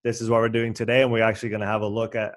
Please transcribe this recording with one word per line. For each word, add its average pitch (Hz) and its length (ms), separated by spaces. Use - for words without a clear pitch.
this 117 160
is 113 100
what 117 100
we're 113 80
doing 113 240
today, 117 300
and 123 80
we're 113 140
actually 110 240
gonna 104 180
have 107 160
a 104 60
look 113 260
at, 110 220